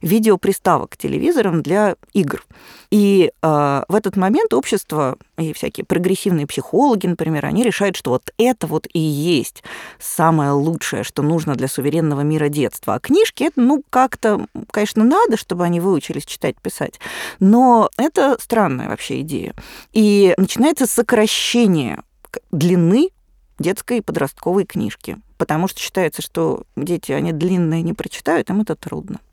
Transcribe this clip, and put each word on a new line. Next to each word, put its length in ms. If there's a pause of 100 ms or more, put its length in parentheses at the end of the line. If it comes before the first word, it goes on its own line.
видеоприставок 880
к 40
телевизорам 640
для 360 (160)
игр. 320 (440)
И, 420 (100)
э, 440
в 80
этот 220
момент 380
общество 640 (200)
и 140
всякие 320
прогрессивные 640
психологи, 600
например, 380
они 180
решают, 340
что 140
вот 260
это 300
вот 260
и 60
есть 640 (360)
самое 520
лучшее, 520
что 200
нужно 320
для 120
суверенного 540
мира 260
детства. 460
А 60
книжки — 440
это, 160
ну, 300
как-то, 560 (260)
конечно, 320
надо, 320
чтобы 300
они 140
выучились 480
читать, 340
писать, 380 (400)
но 580
это 420
странная 500
вообще 320
идея. 340 (360)
И 460
начинается 480
сокращение 1160 (260)
к-, 120 (100)
длины 580 (480)
детской 400
и 40
подростковой 640
книжки, 520 (220)
потому 280
что 120
считается, 420
что 400 (140)
дети, 360
они 200
длинные 500
не 120
прочитают, 580
им 100
это 140
трудно. 440 (140)